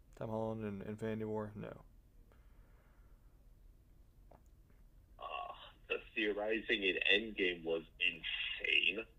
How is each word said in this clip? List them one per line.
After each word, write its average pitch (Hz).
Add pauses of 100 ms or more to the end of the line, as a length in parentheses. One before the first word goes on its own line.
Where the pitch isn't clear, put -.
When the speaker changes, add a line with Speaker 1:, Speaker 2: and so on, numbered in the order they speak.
(180)
Speaker 1:
Tom 117
Holland 110
in 101
Infinity 110
War, 107
no. - (3500)
Speaker 2:
Uh, - (360)
the - (200)
theorizing 107
in 92 (180)
Endgame 98
was 82 (160)
insane. - (140)